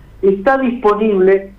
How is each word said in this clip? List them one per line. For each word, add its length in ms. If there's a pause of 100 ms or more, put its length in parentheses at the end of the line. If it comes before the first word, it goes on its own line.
(220)
está 360
disponible 1000